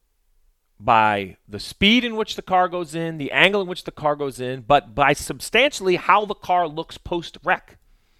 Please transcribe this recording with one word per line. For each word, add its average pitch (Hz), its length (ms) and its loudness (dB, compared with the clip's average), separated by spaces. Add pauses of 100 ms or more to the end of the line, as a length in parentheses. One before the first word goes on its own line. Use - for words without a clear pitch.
(800)
by 104 560 2 (120)
the 101 120 -12
speed 233 440 2
in 226 120 -6
which 220 200 -6
the - 60 -10
car 180 260 2
goes 170 260 -8
in, 165 240 -6
the 139 140 -6
angle 190 280 4
in 180 80 -6
which 180 160 -10
the 165 80 -10
car 147 240 -2
goes 135 240 -8
in, 127 220 -8
but 120 320 2
by 139 180 4
substantially 190 840 -2
how 202 280 2
the 202 100 -8
car 180 320 0
looks 156 320 -12
post-wreck. - 800 -4 (420)